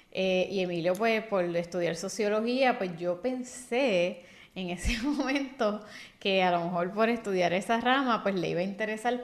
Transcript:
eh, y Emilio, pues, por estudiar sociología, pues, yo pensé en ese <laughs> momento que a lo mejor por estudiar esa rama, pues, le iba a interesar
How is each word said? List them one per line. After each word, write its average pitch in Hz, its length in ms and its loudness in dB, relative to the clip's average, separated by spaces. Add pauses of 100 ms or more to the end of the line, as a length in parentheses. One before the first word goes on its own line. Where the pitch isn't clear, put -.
(160)
eh, 185 360 2
y 196 80 0
Emilio, 175 340 0
pues, 220 300 0
por 202 200 0
estudiar 170 520 -2
sociología, 226 840 0
pues, 180 200 -4
yo 175 240 -2
pensé 240 1000 -2 (320)
en 185 160 -6
ese 220 320 -2
<laughs> - 20 -4
momento 262 800 0 (360)
que 190 240 2
a 180 80 6
lo 170 140 2
mejor 175 280 -2
por 220 160 4
estudiar 190 440 2
esa 214 280 0
rama, 247 400 2
pues, 196 140 0
le 170 140 0
iba 160 100 0
a 180 40 0
interesar 214 600 -2